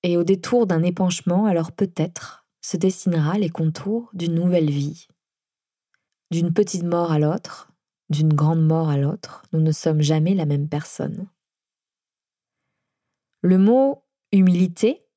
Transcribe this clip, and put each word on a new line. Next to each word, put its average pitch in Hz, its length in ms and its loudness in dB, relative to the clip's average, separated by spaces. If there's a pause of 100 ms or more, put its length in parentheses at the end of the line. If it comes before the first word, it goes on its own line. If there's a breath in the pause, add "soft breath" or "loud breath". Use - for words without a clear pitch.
et 175 140 0
au 175 60 2
détour 196 440 2
d'un 165 160 2
épanchement, 180 640 0
alors 170 260 0
peut-être - 720 -6 (160)
se - 160 -8
dessinera 175 600 0
les 190 120 0
contours 196 640 -4
d'une 170 220 -4
nouvelle 170 340 2
vie. 143 380 -6 (1200)
D'une 170 220 0
petite 196 300 0
mort 170 280 -2
à 151 80 2
l'autre, - 520 -4 (380)
d'une 156 240 2
grande 156 320 2
mort 160 240 0
à 143 80 0
l'autre, - 460 -6 (100)
nous 160 60 0
ne 156 120 2
sommes 156 300 0
jamais 156 320 2
la 175 120 0
même 143 240 -2
personne. 156 580 -8 (2250)
Le 185 160 4
mot 254 460 4 (280)
humilité 185 760 2 (100)